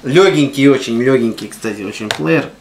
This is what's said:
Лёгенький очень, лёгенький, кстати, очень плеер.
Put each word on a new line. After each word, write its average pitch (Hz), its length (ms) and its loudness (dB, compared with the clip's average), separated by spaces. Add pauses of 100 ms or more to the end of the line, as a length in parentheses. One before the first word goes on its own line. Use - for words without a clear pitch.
Лёгенький 147 640 4
очень, 123 320 0
лёгенький, 117 480 0
кстати, 107 320 -8
очень 104 260 -10
плеер. 151 420 -2 (120)